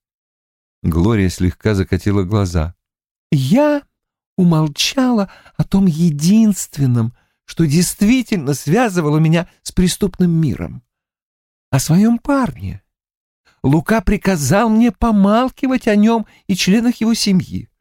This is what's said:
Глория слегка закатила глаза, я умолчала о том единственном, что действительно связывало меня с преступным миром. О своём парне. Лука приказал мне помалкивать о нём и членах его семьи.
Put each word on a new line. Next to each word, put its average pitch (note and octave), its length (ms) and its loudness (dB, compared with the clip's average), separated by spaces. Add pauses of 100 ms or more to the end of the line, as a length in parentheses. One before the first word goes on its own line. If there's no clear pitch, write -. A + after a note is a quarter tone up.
(800)
Глория F#2 480 0
слегка F#2 460 -2
закатила G2 480 -2
глаза, F2+ 500 -4 (580)
я C4+ 520 0 (540)
умолчала F#3 920 0 (280)
о - 80 -2
том G3 200 0
единственном, D#3 1300 0 (300)
что - 220 -2
действительно F3+ 880 0
связывало F3 640 0
меня D#3+ 320 2 (140)
с - 100 -14
преступным F3+ 580 -2
миром. B2+ 520 -4 (880)
О C3 80 0
своём G#3 380 2
парне. C#3 640 -4 (800)
Лука D#3+ 380 0
приказал G3 720 0
мне A3 220 2
помалкивать A#3 960 0
о G#3+ 80 2
нём A3 300 2 (220)
и F#3+ 80 -2
членах A3+ 460 0
его A3+ 120 0
семьи. F#3 540 -2 (140)